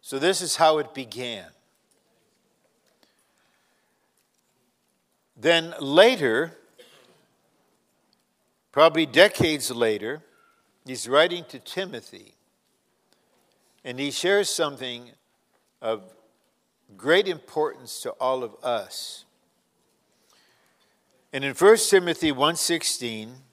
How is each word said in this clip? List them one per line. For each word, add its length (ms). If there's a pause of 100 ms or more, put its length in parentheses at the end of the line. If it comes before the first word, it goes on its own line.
So 180
this 220
is 160
how 200
it 160
began. 580 (3750)
Then 440
later, 800 (2000)
probably 340
decades 680
later, 520 (640)
he's 220
writing 380
to 140
Timothy, 760 (1500)
and 160
he 120
shares 380
something 680 (680)
of 340 (840)
great 300
importance 760
to 120
all 300
of 200
us. 600 (2000)
And 100
in 100
First 360
Timothy 420
one 240
sixteen 960